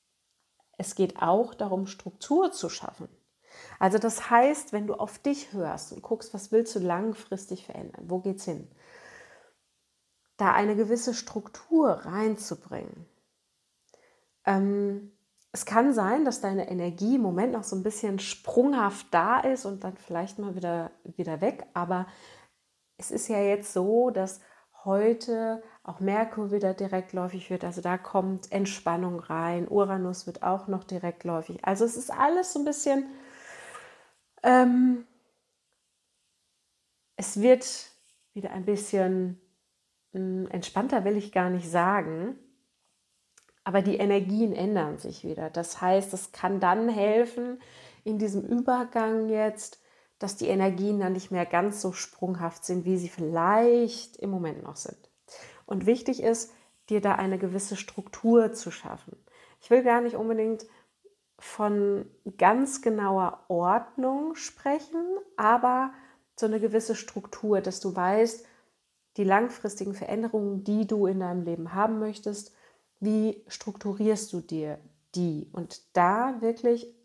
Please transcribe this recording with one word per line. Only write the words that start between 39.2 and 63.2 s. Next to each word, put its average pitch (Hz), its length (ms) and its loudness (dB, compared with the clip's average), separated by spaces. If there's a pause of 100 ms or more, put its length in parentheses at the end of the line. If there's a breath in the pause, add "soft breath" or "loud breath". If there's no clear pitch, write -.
mm, 185 320 -4
entspannter, 196 580 -2
will 202 140 2
ich 202 160 -6
gar 180 160 2
nicht 175 200 -4
sagen. 175 720 0 (1300)
Aber 196 160 4
die 196 160 2
Energien 202 560 2
ändern 175 440 -2
sich - 280 -12
wieder. 156 240 -6
Das 170 320 -6
heißt, 196 320 4
es - 180 -10
kann 190 300 -2
dann 196 260 4
helfen, 233 720 0 (440 loud breath)
in 214 120 -2
diesem 202 260 -2
Übergang 240 840 0
jetzt, 214 540 -2 (360 soft breath)
dass 202 200 -8
die - 100 -2
Energien 196 520 2
dann 190 140 0
nicht 185 180 -6
mehr 175 140 0
ganz 202 360 0
so 185 100 -2
sprunghaft 175 720 -6
sind, 180 220 -4
wie 185 120 2
sie 175 120 -4
vielleicht 214 1080 2
im - 120 -6
Moment 175 340 -4
noch - 140 -14
sind. - 200 -12 (680 loud breath)
Und 190 200 -4
wichtig 247 380 2
ist, 226 300 0 (340 soft breath)
dir 208 140 2
da 202 140 2
eine 190 220 -2
gewisse 190 380 -4
Struktur 226 800 2
zu - 180 -10
schaffen. - 460 -14 (420 soft breath)
Ich - 100 -20
will 247 140 8
gar 240 180 6
nicht 233 140 -2
unbedingt 220 500 -2 (720 soft breath)
von 202 720 0 (280)
ganz 247 440 4
genauer 196 640 0